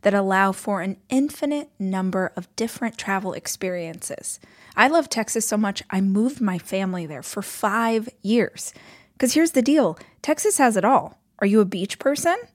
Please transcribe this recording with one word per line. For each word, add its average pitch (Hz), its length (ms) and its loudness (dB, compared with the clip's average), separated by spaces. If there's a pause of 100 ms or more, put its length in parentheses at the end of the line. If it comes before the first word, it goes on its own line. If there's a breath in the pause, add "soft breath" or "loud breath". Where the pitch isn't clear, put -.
that 202 120 2
allow 196 380 4
for 196 300 -4
an 190 160 -4 (100)
infinite 294 680 -2
number 185 580 -2
of - 180 -12
different 226 420 -6
travel 196 360 -4
experiences. - 1080 -8 (360 loud breath)
I 233 120 8
love 311 200 4
Texas 220 380 -2
so 214 100 -2
much, 208 340 -2
I 190 100 0
moved 208 400 0
my 196 180 0
family 185 480 -4
there 147 160 -12
for - 200 -8
five 226 680 -2 (140)
years. - 500 0 (460 loud breath)
'Cause 247 160 2
here's 320 180 4
the 262 100 4
deal, 254 360 2 (240 loud breath)
Texas 359 360 0
has 240 180 4
it 185 80 0
all. 226 340 2 (220)
Are 208 60 2
you 208 140 6
a 208 40 6
beach 190 340 -4
person? 294 380 0 (180)